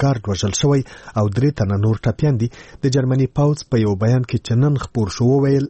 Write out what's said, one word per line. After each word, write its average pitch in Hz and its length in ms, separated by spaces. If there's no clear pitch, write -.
ګارد 131 280
وژل 98 300
شوی 143 220
او 107 60
درې 110 320
تنه 98 280
نور 110 200
ټپیان 135 360
دي. 117 80
د 135 140
جرمني 131 300
پوځ 147 320
په 117 120
یو 104 120
بیان 123 260
کې 120 160
چې - 160
نن 147 220
خپور 107 320
شو 123 160
وویل، 139 380